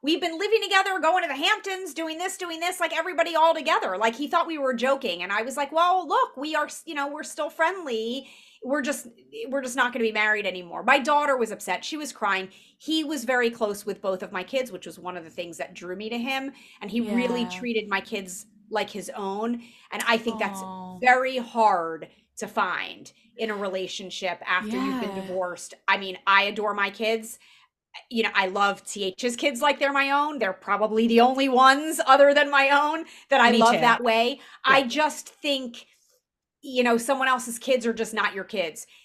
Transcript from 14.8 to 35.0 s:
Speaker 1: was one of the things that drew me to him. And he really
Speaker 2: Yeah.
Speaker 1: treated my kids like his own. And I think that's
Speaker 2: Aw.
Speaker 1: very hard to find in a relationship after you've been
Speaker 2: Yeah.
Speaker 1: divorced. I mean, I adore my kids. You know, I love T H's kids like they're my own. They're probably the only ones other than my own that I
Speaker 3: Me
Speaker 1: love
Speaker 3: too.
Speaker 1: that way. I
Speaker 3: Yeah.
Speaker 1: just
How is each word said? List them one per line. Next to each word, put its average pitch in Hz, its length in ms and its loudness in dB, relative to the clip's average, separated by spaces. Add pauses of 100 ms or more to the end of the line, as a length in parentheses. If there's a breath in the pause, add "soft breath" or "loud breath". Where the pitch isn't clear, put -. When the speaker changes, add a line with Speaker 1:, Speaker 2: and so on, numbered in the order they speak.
Speaker 1:
was 170 120 -16
one 180 200 -10
of 165 60 -12
the 160 60 -18
things 170 280 -12
that 180 160 -10
drew 180 220 -10
me 214 120 -8
to 240 100 -6
him. 269 340 -4 (280 loud breath)
And 202 100 -10
he 233 120 -2
really 240 420 0
Speaker 2:
Yeah. - 20 -4
Speaker 1:
treated 220 420 -4
my 190 120 -2
kids 196 460 -10 (240)
like 202 200 -2
his 185 200 -10
own. 214 520 -4 (300 loud breath)
And 214 140 -6
I 233 100 4
think 226 220 -4
that's 196 260 -6
Speaker 2:
Aw. 185 380 -12
Speaker 1:
very 262 360 2
hard 180 680 0 (280 soft breath)
to 208 120 -8
find 160 640 -4 (240 soft breath)
in 220 140 -4
a 208 60 -4
relationship 185 880 -6
after 214 300 -2
you've 262 240 -4
been 196 140 -6
Speaker 2:
Yeah. - 0 -
Speaker 1:
divorced. 185 600 -6 (140)
I 202 100 2
mean, 190 280 -8
I 196 180 6
adore 208 300 -2
my 202 160 -2
kids. 220 480 -4 (720 soft breath)
You 226 140 0
know, 202 100 0
I 196 140 2
love 202 380 0
T 202 180 -8
H's 240 320 -4
kids 277 260 0
like 285 160 4
they're 277 140 0
my 277 180 2
own. 294 280 0
They're 196 140 0
probably 208 560 0
the 233 140 6
only 262 260 4
ones 277 580 6
other 277 280 10
than 285 160 4
my 277 200 4
own 302 360 2 (240 loud breath)
that 269 100 6
I 240 100 8
Speaker 3:
Me 226 140 6
Speaker 1:
love 233 160 6
Speaker 3:
too. - 0 -
Speaker 1:
that 233 220 4
way. 240 380 0 (240 loud breath)
I 269 180 6
Speaker 3:
Yeah. 247 60 -2
Speaker 1:
just 294 400 -2